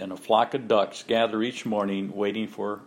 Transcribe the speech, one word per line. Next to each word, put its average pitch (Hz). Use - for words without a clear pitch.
and 95
a 92
flock 113
of 127
ducks 104
gather 113
each 123
morning 98
waiting 104
for 101